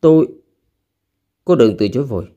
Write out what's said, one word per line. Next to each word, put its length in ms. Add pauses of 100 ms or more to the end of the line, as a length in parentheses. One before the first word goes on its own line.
Tôi, 260 (1160)
cô 100
đừng 220
từ 100
chối 160
vội. 340